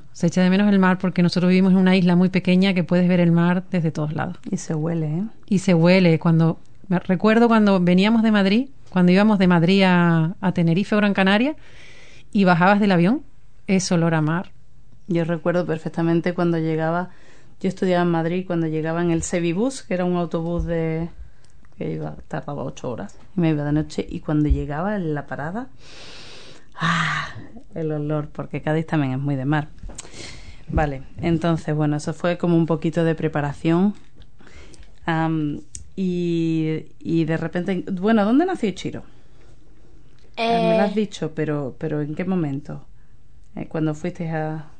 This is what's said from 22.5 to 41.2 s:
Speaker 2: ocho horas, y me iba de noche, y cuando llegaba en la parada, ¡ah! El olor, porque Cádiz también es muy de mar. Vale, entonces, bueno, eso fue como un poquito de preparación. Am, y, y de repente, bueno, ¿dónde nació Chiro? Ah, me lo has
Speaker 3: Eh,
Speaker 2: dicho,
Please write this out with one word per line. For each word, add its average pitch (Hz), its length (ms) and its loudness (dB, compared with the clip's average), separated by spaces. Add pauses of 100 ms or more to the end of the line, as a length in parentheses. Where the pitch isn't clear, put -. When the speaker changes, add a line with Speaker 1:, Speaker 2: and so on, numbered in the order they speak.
Speaker 2:
ocho 151 260 -10
horas, 156 280 -10 (200)
y 180 40 2
me 165 100 4
iba 147 120 0
de 147 100 -2
noche, 151 360 -2
y 170 120 -8
cuando 151 280 2
llegaba 147 460 -2
en 165 180 -4
la 143 140 -6
parada, 170 400 -8 (1080)
¡ah! 160 520 -2 (460)
El 160 200 -4
olor, 151 400 -2
porque 143 280 -8
Cádiz 160 260 0
también 143 260 0
es 131 60 -2
muy 143 180 -2
de 131 80 -4
mar. 147 240 0 (1000)
Vale, 143 360 -2 (180)
entonces, 165 520 0
bueno, 151 220 0
eso 151 180 -6
fue 175 240 -2
como 175 200 2
un 165 80 4
poquito 165 400 0
de 160 100 2
preparación. 160 800 0 (1120)
Am, 160 560 0 (340)
y, 165 920 0 (120)
y 165 260 0
de 160 120 0
repente, 175 560 -4
bueno, 202 320 2
¿dónde 269 200 4
nació 311 260 -2
Chiro? - 320 -10 (1300)
Ah, 233 40 -6 (200)
me 170 160 4
lo 196 60 4
has 202 80 0
Speaker 3:
Eh, 190 80 -8
Speaker 2:
dicho, 170 340 -4